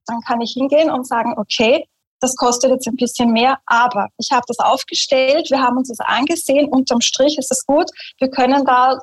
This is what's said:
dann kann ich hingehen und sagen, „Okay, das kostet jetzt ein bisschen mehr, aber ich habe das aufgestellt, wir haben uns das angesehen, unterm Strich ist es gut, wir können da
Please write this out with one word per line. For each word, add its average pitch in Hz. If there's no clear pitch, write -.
dann 233
kann 240
ich 233
hingehen 285
und 254
sagen, 233
„Okay, 226
das 254
kostet 247
jetzt 262
ein 233
bisschen 240
mehr, 240
aber 233
ich -
habe 247
das 240
aufgestellt, 269
wir 262
haben 247
uns 254
das 233
angesehen, 285
unterm 262
Strich 294
ist -
es -
gut, 311
wir 262
können 262
da 262